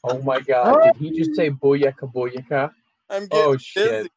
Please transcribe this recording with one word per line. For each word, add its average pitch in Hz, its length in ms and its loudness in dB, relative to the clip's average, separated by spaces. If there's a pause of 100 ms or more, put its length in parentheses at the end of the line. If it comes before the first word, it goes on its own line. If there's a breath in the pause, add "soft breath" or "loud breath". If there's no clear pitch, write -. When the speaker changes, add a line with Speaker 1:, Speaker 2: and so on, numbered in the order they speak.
Speaker 1:
Oh 127 180 -4
my 131 180 -2
God! 135 420 4
Speaker 2:
Huh? 330 100 6
Speaker 1:
Did - 80 0
he 156 180 -6
just 320 160 -2
say 165 160 0
booyaka, 139 600 0
booyaka? 127 580 -4 (380)
Speaker 3:
I'm 196 180 -8
getting - 60 -20
Speaker 1:
Oh, 151 200 2
Speaker 3:
busy. 135 120 -4
Speaker 1:
shit. 214 420 -2 (100)